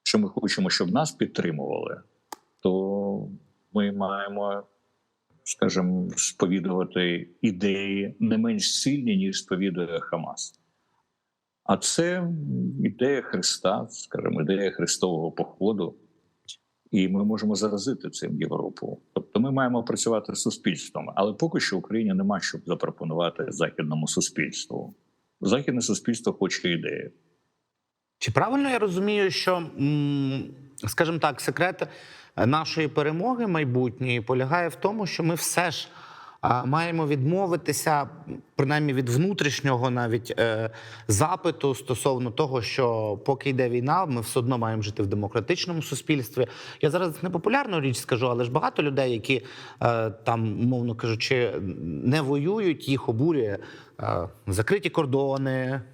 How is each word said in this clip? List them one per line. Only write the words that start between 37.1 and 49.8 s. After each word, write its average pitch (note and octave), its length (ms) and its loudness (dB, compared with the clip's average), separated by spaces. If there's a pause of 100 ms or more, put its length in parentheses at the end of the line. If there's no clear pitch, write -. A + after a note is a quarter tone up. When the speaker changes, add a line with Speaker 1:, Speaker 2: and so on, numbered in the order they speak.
Speaker 2:
принаймні D3 380 2
від B2+ 160 0
внутрішнього C3+ 800 2
навіть, A#2+ 500 0
е, A2+ 300 2 (380)
запиту D3 680 2
стосовно B2 560 -2
того, C3 300 0
що A2 640 0
поки C#3 240 0
йде B2+ 200 2
війна, C#3 360 2
ми B2 160 -2
все A2 180 0
одно B2 180 2
маємо A2+ 240 0
жити G#2 220 -2
в G2+ 40 2
демократичному A2+ 720 -2
суспільстві. C3+ 680 -2 (340)
Я D#3 80 4
зараз E3+ 340 0
непопулярну F#3 580 0
річ C3+ 160 0
скажу, B2+ 300 0
але A#2+ 160 2
ж A#2+ 80 -2
багато D#3 320 0
людей, C3+ 300 2
які, A#2 280 0 (400)